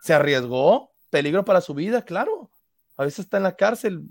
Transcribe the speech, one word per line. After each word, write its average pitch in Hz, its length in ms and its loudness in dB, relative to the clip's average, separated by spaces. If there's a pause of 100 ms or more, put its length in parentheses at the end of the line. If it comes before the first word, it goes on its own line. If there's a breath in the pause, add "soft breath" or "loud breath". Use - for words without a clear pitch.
Se - 120 0
arriesgó, 143 800 2 (180)
peligro 151 360 0
para 185 160 4
su 156 120 -12
vida, 202 300 -4
claro. 285 480 -8 (460)
A 139 80 -2
veces 147 140 -6
está 202 180 -6
en 190 60 0
la 185 120 -2
cárcel, 202 560 -2